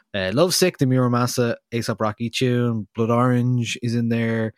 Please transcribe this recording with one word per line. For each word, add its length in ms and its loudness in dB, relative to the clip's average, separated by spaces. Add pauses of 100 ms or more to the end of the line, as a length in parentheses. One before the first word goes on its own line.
(140)
uh, 200 -2
Lovesick, 460 2
the 60 2
Muramasa 720 2 (140)
Aesop 300 -4
Rocky 280 -4
tune. 640 0
Blood 160 0
Orange 720 2
is 120 -2
in 140 0
there. 480 -2